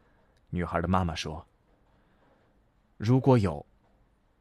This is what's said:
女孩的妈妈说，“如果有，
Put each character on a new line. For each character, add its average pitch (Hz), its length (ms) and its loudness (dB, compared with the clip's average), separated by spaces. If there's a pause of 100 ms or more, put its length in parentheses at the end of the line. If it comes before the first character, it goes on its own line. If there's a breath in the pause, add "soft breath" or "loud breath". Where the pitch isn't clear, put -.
(520)
女 87 120 -4
孩 85 180 -2
的 85 60 -4
妈 92 160 2
妈 82 100 -4
说 80 320 -10 (1500)
，“如 120 240 2
果 127 180 6
有， 90 280 -2 (760)